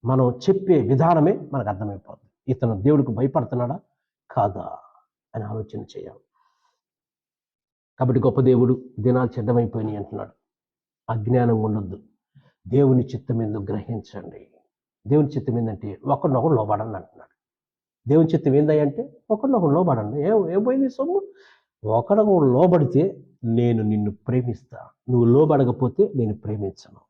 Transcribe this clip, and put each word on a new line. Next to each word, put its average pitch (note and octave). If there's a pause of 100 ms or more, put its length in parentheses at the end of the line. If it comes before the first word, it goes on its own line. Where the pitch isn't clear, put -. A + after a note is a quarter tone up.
మనం B2+
చెప్పే F#3
విధానమే D#3 (200)
మనకు A#2+
అర్థమైపోతుంది. G2+ (160)
ఇతను A2+
దేవుడికి C3+
భయపడుతున్నాడా B2+ (500)
కాదా G2+ (560)
అని A2+
ఆలోచన G#2+
చేయాలి. - (1700)
కాబట్టి B2+
గొప్ప C3
దేవుడు, B2+ (160)
"దినాలు B2
చెడ్డమైపోయినాయి" A2
అంటున్నాడు. G2+ (760)
అజ్ఞానం A#2
ఉండొద్దు. G#2 (680)
దేవుని C3
చిత్తం A#2
ఏందో G#2
గ్రహించండి. G#2 (640)
దేవుని C#3+
చిత్తం C3
ఏందంటే G#2
ఒకరినొకరు D#3
లోబడండి G#2+
అంటున్నాడు. - (720)
దేవుని D#3
చిత్తం C#3+
ఏందయ్య D3+
అంటే C#3+ (280)
ఒకరినొకరు G#3+
లోబడండి. C#3
ఏం, F#3+
ఏం G3+
పోయింది C4
సొమ్ము? E4+ (640)
ఒకరినొకరు D#3
లోబడితే D3+ (420)
నేను A#2
నిన్ను G#2+
ప్రేమిస్తా, - (200)
నువ్వు A#2+
లోబడకపోతే C3+
నేను A2
ప్రేమించను G#2